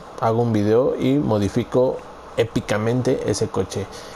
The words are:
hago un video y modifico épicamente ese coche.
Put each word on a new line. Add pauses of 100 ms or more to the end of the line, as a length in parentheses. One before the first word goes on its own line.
(200)
hago
un
video
y
modifico (400)
épicamente
ese
coche. (300)